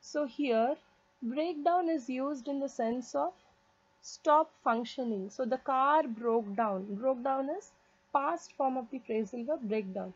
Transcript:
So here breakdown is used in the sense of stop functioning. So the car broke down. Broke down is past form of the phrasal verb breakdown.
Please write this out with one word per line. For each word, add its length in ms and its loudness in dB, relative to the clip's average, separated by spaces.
So 240 0
here 420 2
breakdown 640 2
is 220 -2
used 380 -4
in 120 -2
the 80 -2
sense 360 -2
of 120 -2
stop 420 4
functioning. 560 -2
So 160 -2
the 60 -2
car 340 4
broke 400 0
down. 260 0
Broke 300 0
down 260 0
is 160 -12
past 420 -2
form 240 2
of 80 -14
the 160 -8
phrasal 420 -2
verb 240 -2
breakdown. 420 -4